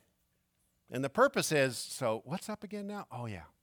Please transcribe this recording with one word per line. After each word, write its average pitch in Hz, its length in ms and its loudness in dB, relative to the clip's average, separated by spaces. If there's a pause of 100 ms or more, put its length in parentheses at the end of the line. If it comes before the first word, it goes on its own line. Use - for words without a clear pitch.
(880)
and 127 140 -2
the 139 60 0
purpose 233 420 4
is, 135 260 4
so 113 480 -2
what's 156 220 -6
up 214 160 -8
again 202 240 -8
now? 202 240 -8
Oh 120 140 -6
yeah, 92 200 -8 (180)